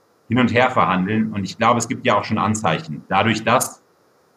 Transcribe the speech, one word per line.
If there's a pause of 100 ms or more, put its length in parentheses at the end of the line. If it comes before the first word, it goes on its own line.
(280)
hin
und
her
verhandeln.
Und
ich
glaube,
es
gibt
ja
auch
schon
Anzeichen.
Dadurch,
dass, (540)